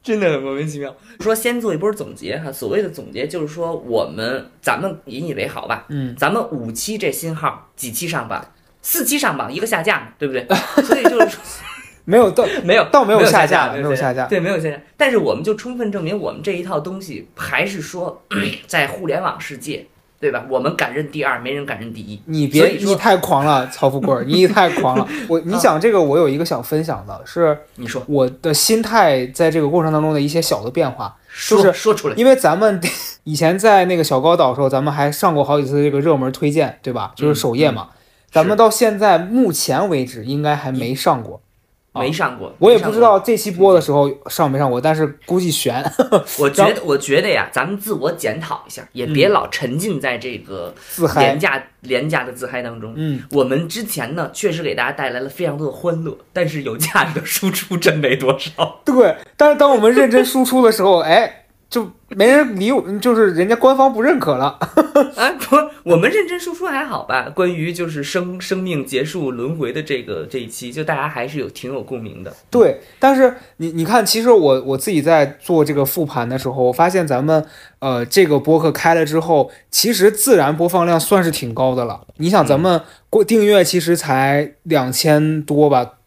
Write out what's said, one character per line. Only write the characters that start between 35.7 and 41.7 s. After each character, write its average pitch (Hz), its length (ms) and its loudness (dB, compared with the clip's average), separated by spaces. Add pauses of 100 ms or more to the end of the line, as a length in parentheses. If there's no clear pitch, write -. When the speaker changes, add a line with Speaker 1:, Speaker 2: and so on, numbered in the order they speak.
Speaker 2:
这 147 60 2
个 139 100 0
热 160 160 2
门 131 160 -2
推 147 180 -2
荐， 147 320 -2
对 131 80 -8
吧？ 110 240 -6
就 147 140 0
是 147 100 2
首 120 160 -2
页 143 160 2
嘛。 110 200 -8
Speaker 1:
嗯， - 20 -20
嗯。 - 20 -20 (380)
Speaker 2:
咱 160 140 4
们 208 100 2
到 220 140 6
现 220 280 2
在 190 200 4
目 202 340 2
前 151 380 -2
为 131 160 -2
止 117 180 -14
应 139 160 -4
该 147 160 0
还 139 160 -6
没 127 220 -4
上 131 280 0
过。 - 200 -14 (520)